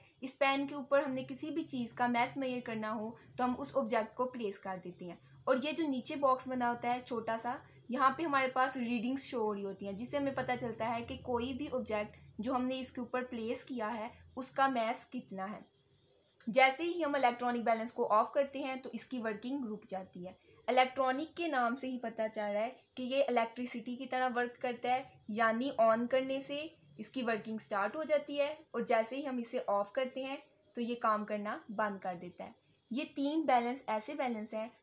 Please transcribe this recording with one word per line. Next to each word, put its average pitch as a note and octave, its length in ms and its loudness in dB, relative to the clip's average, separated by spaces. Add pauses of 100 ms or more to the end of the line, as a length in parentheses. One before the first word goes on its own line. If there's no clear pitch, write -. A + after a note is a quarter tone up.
(220)
इस C4+ 80 -8
पैन C#4 360 2
के C#4+ 80 -8
ऊपर C#4 280 4
हमने C4 220 -2
किसी C#4 260 -8
भी D4+ 120 -2
चीज़ A#3+ 320 -4
का B3 140 2
मास B3 300 2
मेजर B3+ 220 -2
करना A3 300 -4
हो, A3 280 -6 (200)
तो B3 60 2
हम B3 100 2
उस C4+ 200 -6
ऑब्जेक्ट A3+ 400 0
को B3 100 0
प्लेस A#3+ 340 -4
कर F#3+ 180 -6
देते F3+ 280 -12
हैं। - 440 -16
और B3+ 180 4
ये D4+ 60 2
जो D#4+ 140 0
नीचे C#4+ 300 0
बॉक्स C4 320 4
बना B3+ 200 2
होता A#3+ 220 0
है B3 120 0
छोटा A3+ 360 -2
सा, B3 260 -6 (260)
यहाँ C4 260 4
पे D#4+ 60 -4
हमारे C#4 260 4
पास C4 280 2
रीडिंग्स A#3+ 460 0
शो A#3+ 200 -2
हो G#3+ 100 2
रही G3+ 100 -4
होती G3 240 -6
हैं, G3 100 -6
जिससे A#3+ 200 -4
हमें C#4 180 2
पता B3+ 220 0
चलता A3+ 300 -4
है A#3+ 160 -2
कि B3+ 140 -8
कोई B3 360 -2
भी C#4 160 -4
ऑब्जेक्ट G#3+ 480 -2 (240)
जो B3 140 0
हमने B3+ 240 0
इसके B3+ 220 -6
ऊपर B3 220 -2
प्लेस A#3 420 -4
किया A#3 240 -4
है, A3 240 -6 (240)
उसका C4+ 320 2
मास B3 440 -2
कितना F#3+ 320 -6
है। G3+ 360 -12 (680)
जैसे C4 360 6
ही F4 180 0
हम C#4+ 140 2
इलेक्ट्रॉनिक A#3+ 480 2
बैलेंस A3+ 260 2
को A#3+ 140 -2
ऑफ G#3+ 300 4
करते C#4 240 0
हैं, C4 240 -4
तो A#3+ 80 -10
इसकी A#3+ 300 -6
वर्किंग A#3 440 -4
रुक G#3 240 -8
जाती F#3 360 -8
है। F3+ 140 -12 (320)
इलेक्ट्रॉनिक C4 640 4
के E4+ 140 -2
नाम B3 260 2
से C4 120 -6
ही B3+ 120 -4
पता A3+ 300 -4
चल G#3+ 140 -4
रहा G#3 200 0
है B3+ 140 -4 (200)
कि B3+ 60 -6
ये C4+ 200 2
इलेक्ट्रिसिटी A#3+ 760 0
की C4 100 -8
तरह B3+ 200 2
वर्क A#3+ 360 0
करता B3 300 0
है, C4 200 0 (180)
यानी A3+ 500 2
on A3+ 280 6
करने C4 320 2
से C#4+ 360 -6 (240)
इसकी B3+ 220 -4
वर्किंग A3 380 -2
स्टार्ट G#3 360 0
हो D#4 80 -2
जाती D4 320 2
है D4 220 0 (160)
और A#3 100 -2
जैसे A3+ 320 2
ही C#4 60 -4
हम C4 160 -4
इसे A#3+ 200 -4
ऑफ G3+ 360 0
करते C4 300 -2
हैं, C#4 180 -6 (320)
तो B3 60 -4
ये A#3+ 140 -2
काम A3 300 2
करना G#3+ 460 -4
बंद G3+ 300 -2
कर F#3 140 -4
देता F3 300 -12
है। G#3+ 100 -16 (380)
ये C#4+ 120 -2
तीन D4 420 0
बैलेंस B3 420 2
ऐसे G#3+ 260 -2
बैलेंस A#3 400 -4
हैं A3 180 -6 (100)